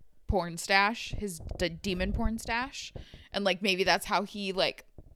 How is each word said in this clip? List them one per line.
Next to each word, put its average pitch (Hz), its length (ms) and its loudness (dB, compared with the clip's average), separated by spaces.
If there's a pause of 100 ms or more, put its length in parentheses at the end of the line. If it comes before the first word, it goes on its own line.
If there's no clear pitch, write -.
(280)
porn 170 300 0
stash, 202 600 2
his 190 220 -6 (180)
d-, 175 120 0
demon 185 440 -2
porn 226 260 -2
stash, 247 520 -6 (400)
and, 202 140 -2
like, 185 160 4
maybe 190 220 4
that's 180 240 4
how 208 160 2
he, 196 280 -4
like, 180 340 0 (300)